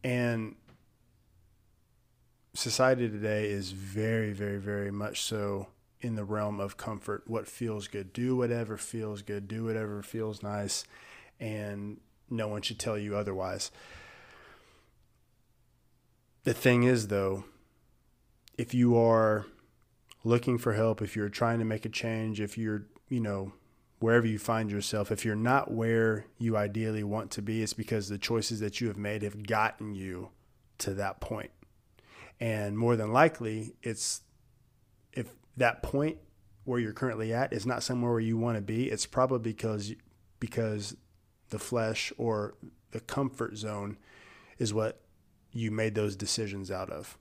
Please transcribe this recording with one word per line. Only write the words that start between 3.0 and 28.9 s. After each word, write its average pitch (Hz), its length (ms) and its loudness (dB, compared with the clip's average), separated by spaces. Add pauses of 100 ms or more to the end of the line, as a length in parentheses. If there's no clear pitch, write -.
today 107 420 0
is 98 220 -4
very, 107 600 0
very, 101 260 -4
very 101 320 -4
much 101 300 -6
so 101 480 -4 (320)
in 117 140 -4
the 104 100 -4
realm 104 340 -2
of 101 180 -4
comfort. 104 500 -6
What 113 200 -2
feels 107 400 -6
good? 95 260 -8
Do 127 220 0
whatever 117 420 0
feels 107 440 -6
good. 101 260 -6
Do 110 180 -4
whatever 110 380 -2
feels 110 400 -6
nice. 104 420 -4 (540)
And 104 640 -6 (300)
no 113 180 0
one 104 140 -4
should 117 160 -4
tell 110 180 0
you 104 200 -2
otherwise. 92 540 -2 (2750)
The 123 100 2
thing 120 300 6
is, 120 240 6
though, 98 360 0 (1120)
if 120 160 -4
you 120 240 8
are 110 500 6 (800)
looking 120 320 4
for 117 160 2
help, 110 300 4
if 101 120 -4
you're 104 140 0
trying 117 300 2
to 113 60 2
make 110 200 -2
a 113 60 -4
change, 110 500 -2
if 101 160 -4
you're, 107 300 -2 (220)
you 123 120 0
know, 98 320 -2 (460)
wherever 113 280 4
you 107 120 0
find 110 320 0
yourself, 104 400 -2
if 107 140 -2
you're 107 120 0
not 123 360 2
where 113 540 2 (120)
you 113 180 2
ideally 107 460 0
want 104 300 -4
to 107 100 -6
be, 110 200 0
it's 107 120 -2
because 107 340 -2
the 101 80 -4
choices 110 440 -2
that 104 200 -4
you 120 60 0
have 101 100 -2